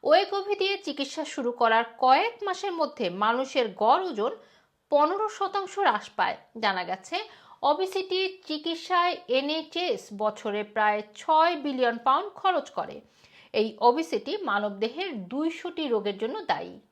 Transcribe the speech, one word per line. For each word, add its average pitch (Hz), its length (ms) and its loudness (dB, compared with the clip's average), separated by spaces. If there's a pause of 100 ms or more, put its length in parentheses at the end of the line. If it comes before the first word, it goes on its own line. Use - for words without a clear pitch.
Wegovy 392 540 4
দিয়ে 392 180 0
চিকিৎসা 294 480 -6
শুরু 247 280 -4
করার 233 320 4 (140)
কয়েক 311 440 4
মাসের 392 300 -4
মধ্যে 294 380 -2
মানুষের 233 640 0
গড় 262 360 4
ওজন 226 220 -2 (580)
পনেরো 339 380 4
শতাংশ 392 500 -6
হ্রাস 240 320 0
পায়। 180 260 0 (260)
জানা 190 220 0
গেছে, 190 320 -8 (460)
ওবেসিটি 381 840 0
চিকিৎসায় 330 680 -2 (140)
এনএইচএস 302 720 -2 (160)
বছরে 208 460 -2
প্রায় 208 380 0 (120)
ছয় 320 420 4
বিলিয়ন 254 420 0
পাউন্ড 285 360 2
খরচ 359 360 0
করে। - 300 -8 (520)
এই 220 280 0
ওবেসিটি 247 560 2
মানবদেহের 214 920 -4
দুইশোটি 320 600 -4
রোগের 202 300 -2
জন্য 226 180 -4 (100)
দায়ী। 175 340 -4 (120)